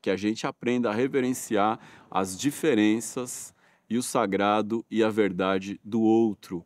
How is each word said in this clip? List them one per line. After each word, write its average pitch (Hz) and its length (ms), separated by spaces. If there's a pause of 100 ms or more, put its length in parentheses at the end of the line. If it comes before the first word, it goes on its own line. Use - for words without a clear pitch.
Que - 80
a 95 80
gente 107 280
aprenda 123 440
a 104 40
reverenciar 120 840 (320)
as 92 260
diferenças 123 1160 (340)
e 113 80
o 123 60
sagrado 107 880
e 110 100
a 110 80
verdade 98 760
do 113 180
outro 110 640